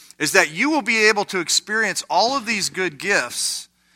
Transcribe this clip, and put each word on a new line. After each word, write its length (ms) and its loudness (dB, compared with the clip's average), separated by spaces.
is 140 -2
that 180 4
you 180 -2
will 140 2
be 240 2
able 200 4
to 120 -6
experience 720 -2
all 260 2
of 80 -4
these 240 -2
good 300 -4
gifts 680 -2